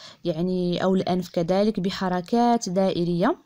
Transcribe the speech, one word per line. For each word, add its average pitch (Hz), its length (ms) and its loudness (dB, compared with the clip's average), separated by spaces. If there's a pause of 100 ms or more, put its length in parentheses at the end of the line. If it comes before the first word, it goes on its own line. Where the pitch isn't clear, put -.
(240)
يعني 175 600 -2
أو 190 120 4
الأنف 185 340 0
كذلك 190 500 0
بحركات 196 880 0
دائرية 180 760 0